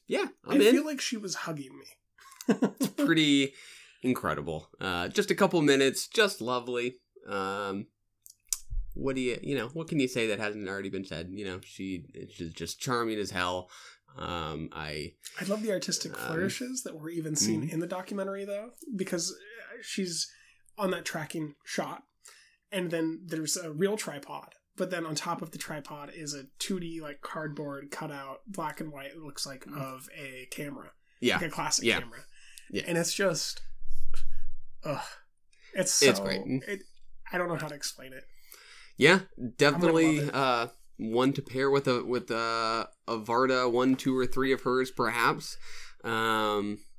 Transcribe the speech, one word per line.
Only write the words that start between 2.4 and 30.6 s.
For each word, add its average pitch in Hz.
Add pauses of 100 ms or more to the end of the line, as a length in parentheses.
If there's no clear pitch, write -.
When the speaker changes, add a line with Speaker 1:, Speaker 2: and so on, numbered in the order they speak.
Speaker 2:
<laughs> 214 (100)
Speaker 1:
It's 247
pretty 151 (480)
incredible. 78 (100)
Uh, 90
just 196
a 180
couple 180
minutes, 135
just 202
lovely. 123 (300)
Um, 98 (1080)
what 135
do 131
you, 123
you 143
know, 113
what 160
can 165
you 127
say 117
that 101
hasn't 104
already 98
been 95
said? 85
You 101
know, 92
she, 95 (280)
she's 82
just -
charming 117
as 98
hell. 90 (480)
Um, 80
I 76 (260)
Speaker 2:
I 175
love 208
the 220
artistic 175
Speaker 1:
um, -
Speaker 2:
flourishes 196
that 160
were 156
even 160
seen 110
Speaker 1:
mm-hmm. 156
Speaker 2:
in 160
the 170
documentary, 196
though, 208 (240)
because, 180
uh, -
she's 175 (460)
on 196
that 170
tracking 151 (100)
shot, 151 (680)
and 180
then 165
there's 160
a 165
real 196
tripod, - (200)
but 180
then 170
on 156
top 165
of 160
the 165
tripod 147
is 151
a 139 (120)
two 190
D, 165
like, 147
cardboard 147
cutout, -
black 165
and 156
white, 139
it 160
looks 147
like, 139 (120)
of 131 (100)
a 131
camera. 143 (300)